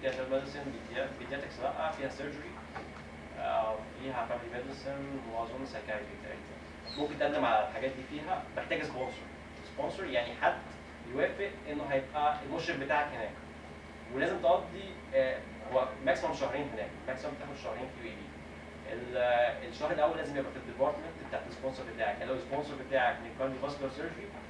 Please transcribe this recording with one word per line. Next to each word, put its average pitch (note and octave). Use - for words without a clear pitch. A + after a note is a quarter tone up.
فيها C3+
internal C3
medicine، C3+
بيديا-، A#2+
pediatrics C3+
لا، C3+
فيها C3+
سيرجري، -
آه، -
فيها B2+
فاميلي A#2+
ميديسن، C#3
واظن A#2
سايكايتري -
تقريبًا. -
ممكن D3
تقدم C#3+
على -
الحاجات C3
دي B2+
فيها، D3+
محتاج D3+
سبونسر. -
سبونسر -
يعني -
حد -
يوافق F3+
انه C#3+
هيبقى D3
المشرف C#3+
بتاعك C#3+
هناك، G#2+
ولازم -
تقضي، -
آه، C3
هو G#2+
ماكسيموم C3+
شهرين C3+
هناك، G#2+
ماكسيموم B2
تاخد -
شهرين A#2+
في A2+
يو A2
اي G#2
بي. G#2
ال-، B2
آه، A#2+
الشهر D3+
الاول D#3
لازم C#3+
يبقى C3+
في C3+
الديبارتمنت -
بتاعت -
السبونسر C3
بتاعك، -
يعني B2
لو C3
السبونسر -
بتاعك B2+
من -
كارديو C3
فاسكولار C#3
سيرجري، -